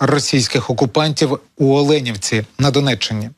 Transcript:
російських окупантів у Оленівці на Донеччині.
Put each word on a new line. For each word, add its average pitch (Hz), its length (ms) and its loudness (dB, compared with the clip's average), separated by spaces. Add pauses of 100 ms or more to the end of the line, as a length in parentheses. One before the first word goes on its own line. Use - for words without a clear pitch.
російських 135 720 0
окупантів 143 680 0 (180)
у 135 180 4
Оленівці 127 680 0 (140)
на 139 120 2
Донеччині. 117 680 -2